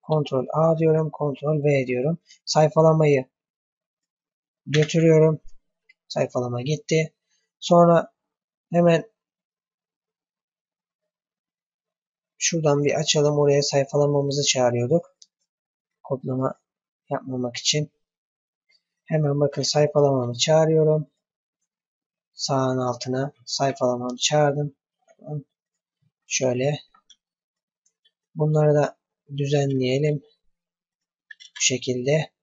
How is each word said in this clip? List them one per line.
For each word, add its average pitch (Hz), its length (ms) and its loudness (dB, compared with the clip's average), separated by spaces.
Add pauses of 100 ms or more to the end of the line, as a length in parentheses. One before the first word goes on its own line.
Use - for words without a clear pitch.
Ctrl 143 500 -2
A 160 260 2
diyorum. 160 320 2
Ctrl 147 540 -4
V 139 220 2
diyorum. 127 320 -2 (260)
Sayfalamayı 156 840 2 (1400)
götürüyorum. 156 720 4 (680)
Sayfalama 123 540 -4
gitti. 156 520 -2 (460)
Sonra 170 520 4 (600)
hemen 170 380 2 (3250)
şuradan 147 460 0
bir 139 160 0
açalım. 147 380 0
Oraya 143 240 2
sayfalamamızı 143 800 -2
çağırıyorduk. 127 760 -2 (840)
Kodlama 131 580 -6 (500)
yapmamak 127 460 -8
için. 151 340 -4 (1120)
Hemen 147 360 -2
bakın 143 220 -2
sayfalamamı 139 760 0
çağırıyorum. 156 720 2 (1200)
Sağın 131 460 -4
altına 127 540 -4 (140)
sayfalamamı 123 680 -4
çağırdım. 147 600 0 (1500)
Şöyle. 131 520 -2 (1600)
Bunları 151 400 2
da 147 240 0 (380)
düzenleyelim. 139 840 -2 (1300)
Bu - 40 -18
şekilde. 127 720 -2 (100)